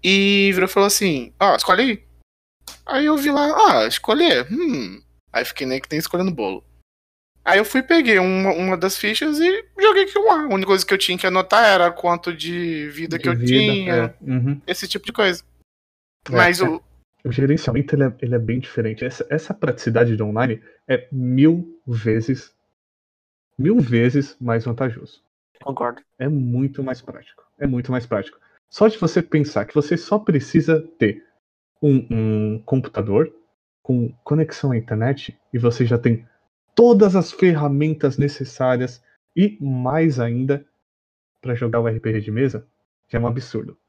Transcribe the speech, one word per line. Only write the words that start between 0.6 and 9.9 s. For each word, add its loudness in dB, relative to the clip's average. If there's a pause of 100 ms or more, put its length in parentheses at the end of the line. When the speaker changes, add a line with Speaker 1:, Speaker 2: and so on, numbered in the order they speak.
Speaker 1:
e -8
falou 4
assim: -2
ó, 4
escolhe 2
aí. -2 (800)
Aí -2
eu 2
vi -2
lá, 4
ah, 2
escolher, 0
hum. -4 (320)
Aí -2
fiquei -8
nem -4
que -20
nem -4
escolhendo -4
bolo. -6 (840)
Aí 4
eu 2
fui, 0
peguei 4
uma, 0
uma -2
das -4
fichas -4
e 0 (140)
joguei 4